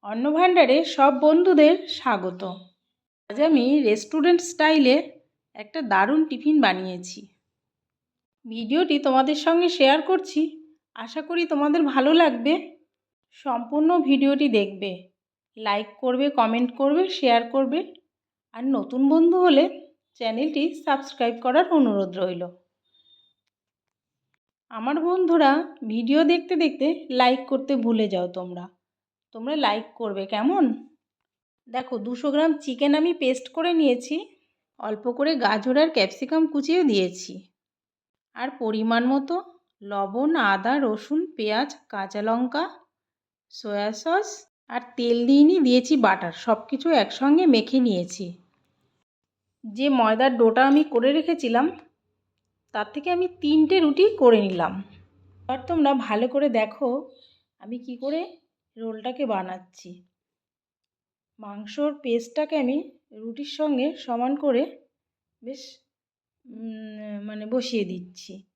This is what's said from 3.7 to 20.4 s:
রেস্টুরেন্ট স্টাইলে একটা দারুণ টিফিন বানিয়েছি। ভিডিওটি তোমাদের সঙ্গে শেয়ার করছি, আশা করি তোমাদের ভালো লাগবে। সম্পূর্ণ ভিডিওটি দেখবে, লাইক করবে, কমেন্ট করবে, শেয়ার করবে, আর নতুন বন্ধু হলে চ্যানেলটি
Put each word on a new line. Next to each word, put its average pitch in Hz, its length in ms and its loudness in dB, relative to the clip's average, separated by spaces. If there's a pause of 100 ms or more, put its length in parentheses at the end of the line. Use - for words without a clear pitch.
রেস্টুরেন্ট 311 520 2 (100)
স্টাইলে 302 460 4 (680)
একটা 214 180 -12 (120)
দারুণ 208 360 2
টিফিন 294 280 0 (100)
বানিয়েছি। 185 540 -4 (1200)
ভিডিওটি 240 520 -2 (100)
তোমাদের 269 400 2
সঙ্গে 339 220 2 (100)
শেয়ার 285 300 6
করছি, 370 320 -2 (640)
আশা 233 240 -12
করি 339 140 -2 (100)
তোমাদের 294 300 0 (100)
ভালো 262 180 4 (120)
লাগবে। 262 300 2 (920)
সম্পূর্ণ 277 460 0 (180)
ভিডিওটি 277 380 2 (120)
দেখবে, 196 320 -4 (680)
লাইক 214 320 -4 (140)
করবে, 254 240 0 (120)
কমেন্ট 233 320 0 (100)
করবে, 294 220 2 (160)
শেয়ার 233 240 2 (120)
করবে, 269 240 0 (760)
আর 233 80 -14 (140)
নতুন 262 260 -4 (100)
বন্ধু 339 320 6
হলে 302 200 6 (560)
চ্যানেলটি 262 420 -4 (220)